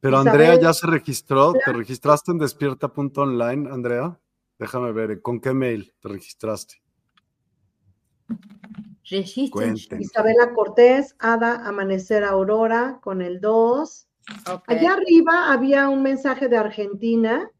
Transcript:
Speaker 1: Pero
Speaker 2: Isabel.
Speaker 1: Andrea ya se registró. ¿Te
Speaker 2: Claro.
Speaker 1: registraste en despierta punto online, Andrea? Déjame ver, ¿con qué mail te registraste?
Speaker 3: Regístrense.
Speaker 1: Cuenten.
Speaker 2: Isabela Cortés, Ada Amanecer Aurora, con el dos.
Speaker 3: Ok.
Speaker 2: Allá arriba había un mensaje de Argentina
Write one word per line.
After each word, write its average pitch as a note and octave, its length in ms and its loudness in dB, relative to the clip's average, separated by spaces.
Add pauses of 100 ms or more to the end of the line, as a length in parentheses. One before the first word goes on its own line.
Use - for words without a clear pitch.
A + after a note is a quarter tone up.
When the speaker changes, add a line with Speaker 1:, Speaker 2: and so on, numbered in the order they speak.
Speaker 1:
Pero C3+ 200 2
Speaker 2:
Isabel. C3+ 100 4
Speaker 1:
Andrea D#3+ 300 8
ya E3 140 4
se E3 120 -6
registró. C#3+ 640 0
¿Te C4 80 0
Speaker 2:
Claro. B2 180 -2
Speaker 1:
registraste C#3+ 540 -2
en E3+ 60 -4
despierta C#3+ 500 -4
punto C#3 340 -6
online, B2+ 480 -4
Andrea? B2+ 480 -6 (400)
Déjame A#2+ 340 -8
ver, G#2+ 280 -6
¿con A#2+ 200 -8
qué C3 120 -4
mail B2 480 -4
te - 80 -16
registraste? - 760 -12 (2250)
Speaker 3:
Regístrense. G3 460 -6 (380)
Speaker 1:
Cuenten. - 120 -10
Speaker 2:
Isabela A#3 540 2
Cortés, A#3+ 640 2
Ada A#3 480 -2
Amanecer G3 580 -2
Aurora, A3 760 0
con F#3+ 200 -6
el F3+ 180 -8
dos. A3+ 680 0 (440)
Speaker 3:
Ok. F#3 140 -12
Speaker 2:
Allá E4 280 2
arriba E4+ 580 4
había C#4 360 2
un C4+ 140 0
mensaje C4+ 460 -2
de A#3 80 2
Argentina A3 1040 -2